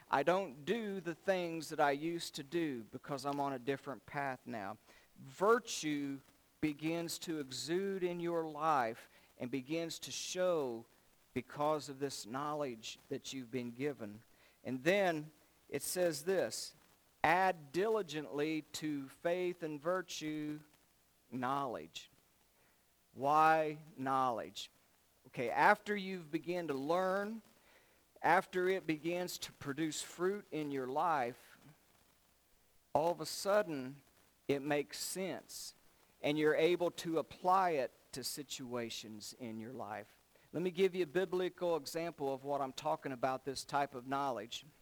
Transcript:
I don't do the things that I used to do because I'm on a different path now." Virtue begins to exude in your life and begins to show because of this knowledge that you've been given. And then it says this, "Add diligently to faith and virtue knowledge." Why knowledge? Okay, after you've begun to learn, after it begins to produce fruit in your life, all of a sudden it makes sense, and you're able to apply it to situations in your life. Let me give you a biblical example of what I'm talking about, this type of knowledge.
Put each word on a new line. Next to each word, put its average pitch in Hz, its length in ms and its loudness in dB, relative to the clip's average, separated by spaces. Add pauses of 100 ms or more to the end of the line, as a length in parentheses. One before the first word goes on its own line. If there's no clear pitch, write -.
I 139 140 4
don't 156 420 2
do 202 360 0
the 165 120 -4
things 165 560 0
that 151 100 -6
I 143 120 8
used 165 440 -2
to 156 80 -6
do 143 420 -2
because 131 400 -6
I'm 143 140 0
on 139 140 0
a 127 60 -4
different 131 480 -4
path 139 400 -4
now." 110 320 -4 (400)
Virtue 143 1000 2 (420)
begins 156 580 -2
to 160 200 -4
exude 165 640 -2
in 175 160 -2
your 170 240 0
life 147 680 2 (260)
and 123 140 -4
begins 151 480 -4
to 139 120 -10
show 151 720 0 (500)
because 147 560 0
of 135 100 -10
this 135 260 -4
knowledge 135 720 -4 (120)
that 135 240 -6
you've 123 180 -10
been 120 180 -2
given. 117 540 -6 (400)
And 127 200 -4
then 165 480 4 (380)
it - 140 -4
says 160 400 0
this, 160 500 0 (500)
"Add 165 480 4
diligently 156 920 0 (100)
to 143 340 -4
faith 175 560 0
and 156 180 -4
virtue 156 760 -2 (720)
knowledge." 123 800 -4 (1000)
Why 156 680 6 (180)
knowledge? 127 720 0 (580)
Okay, 120 220 -2
after 208 460 4
you've 185 340 -6
begun 165 380 -2
to 147 60 0
learn, 185 680 0 (800)
after 180 460 4
it 185 180 2
begins 170 540 -2
to - 140 -10
produce 147 480 -2
fruit 190 500 -2
in 151 200 -2
your 135 160 -2
life, 143 680 0 (1400)
all 160 180 4
of 156 100 -4
a 151 40 -6
sudden 151 760 -2 (460)
it 139 140 0
makes 147 380 -2
sense, - 760 -8 (460)
and 147 160 2
you're 151 180 4
able 170 360 4
to 160 280 -2
apply 180 520 4
it 135 200 2 (200)
to - 120 -8
situations 120 1160 -8
in 113 200 -8
your 110 140 -8
life. 104 400 -8 (380)
Let 147 100 -4
me 185 100 0
give 180 220 2
you 180 100 0
a 160 40 -2
biblical 175 720 0
example 151 560 -4
of 131 100 -8
what 139 160 -2
I'm 131 140 -4
talking 151 400 -2
about, 131 320 0
this 131 180 -6
type 143 320 0
of 123 120 -10
knowledge. 131 580 -2 (160)